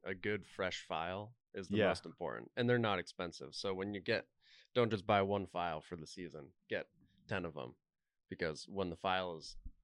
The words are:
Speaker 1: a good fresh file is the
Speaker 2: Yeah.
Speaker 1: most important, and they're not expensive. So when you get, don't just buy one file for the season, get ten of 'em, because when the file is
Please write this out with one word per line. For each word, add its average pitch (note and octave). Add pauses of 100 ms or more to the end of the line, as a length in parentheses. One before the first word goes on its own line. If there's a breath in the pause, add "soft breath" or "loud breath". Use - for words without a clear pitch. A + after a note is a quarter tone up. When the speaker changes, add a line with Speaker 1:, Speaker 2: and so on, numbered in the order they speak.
Speaker 1:
a G2
good G2+
fresh -
file F#2 (200)
is F#2+
the G2+
Speaker 2:
Yeah. G#2
Speaker 1:
most -
important, E2
and B2
they're B2
not G#2
expensive. E2+
So G2
when G2
you G2
get, A2 (480 soft breath)
don't A#2+
just G2
buy G2+
one G2
file E2+
for -
the D#2
season, D#2 (220)
get G2+ (420)
ten F#2+
of D#2
'em, B1+ (540)
because D#2+
when F#2+
the E2+
file F#2
is - (280)